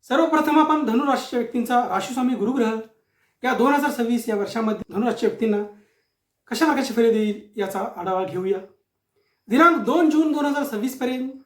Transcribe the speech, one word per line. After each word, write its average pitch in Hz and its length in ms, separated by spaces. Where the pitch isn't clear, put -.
सर्वप्रथम 302 480
आपण 302 260
धनु 233 220
राशीच्या 254 320
व्यक्तींचा 240 500
राशीस्वामी 254 460
गुरुग्रह 220 400
या 247 120
दोन 254 200
हजार 285 160
सव्वीस 233 380
या 208 80
वर्षामध्ये 202 580
धनु 214 120
राशीच्या 226 220
व्यक्तींना 208 340
कशा 240 140
प्रकारची 269 300
फले 226 180
देईल 214 280
याचा 196 280
आढावा 185 280
घेऊया. 190 340
दिनांक 302 360
दोन 311 260
जून 311 220
दोन 285 140
हजार 285 180
सव्वीस 226 340
पर्यंत 254 320